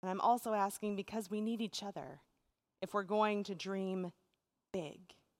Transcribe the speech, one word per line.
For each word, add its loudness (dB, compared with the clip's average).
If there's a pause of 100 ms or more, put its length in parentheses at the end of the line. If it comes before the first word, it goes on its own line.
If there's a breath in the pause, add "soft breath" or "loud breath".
And -4
I'm 0
also 4
asking 0
because -6
we -2
need -2
each -4
other -10 (580)
if -6
we're 4
going 4
to -6
dream -2 (580)
big. -6 (240)